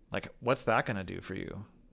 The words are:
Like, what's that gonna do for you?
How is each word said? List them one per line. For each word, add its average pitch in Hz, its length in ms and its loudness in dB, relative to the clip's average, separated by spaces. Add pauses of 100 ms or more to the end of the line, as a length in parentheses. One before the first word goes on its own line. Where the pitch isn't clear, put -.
(120)
Like, - 180 -4 (100)
what's 123 240 2
that 113 220 4
gonna 101 180 0
do 90 180 -6
for 92 140 -6
you? 104 300 -6 (280)